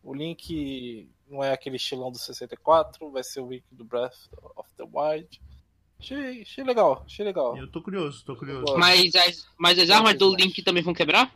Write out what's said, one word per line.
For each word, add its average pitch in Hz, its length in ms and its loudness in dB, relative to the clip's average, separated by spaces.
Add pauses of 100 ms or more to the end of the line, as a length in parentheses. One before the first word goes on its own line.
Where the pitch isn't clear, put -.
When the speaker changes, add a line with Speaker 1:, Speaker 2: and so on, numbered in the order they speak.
Speaker 1:
O 135 120 -14
Link 139 920 -10 (220)
não 139 140 -8
é 135 100 0
aquele 131 220 -8
estilão 127 360 -8
do 123 60 -16
sessenta 123 380 -14
e - 20 -20
quatro, 156 540 0
vai 131 120 -6
ser - 160 -12
o 127 80 -10
Link 127 240 -14
do 123 140 -20
Breath 120 300 -6 (400)
of - 200 -20
the - 80 -16
Wild. 151 560 -6 (600)
Achei, 262 420 -12
achei 269 220 -16
legal, 214 420 2
achei - 180 -12
legal. 151 320 -2
Speaker 2:
Eu 131 120 -14
tô 165 160 -12
curioso, 180 420 -8
tô 135 100 -12
curioso. 139 260 -12
Speaker 1:
Eu 151 40 -6
gosto. 143 140 2
Speaker 3:
Mas 180 340 6
as, 175 340 2 (120)
mas 175 180 4
as 175 120 4
Speaker 1:
Eu 202 60 8
Speaker 3:
armas 220 220 6
do 196 140 6
Speaker 1:
gosto. 185 100 0
Speaker 3:
Link 185 220 0
também 180 180 2
vão 170 140 -2
quebrar? 185 400 2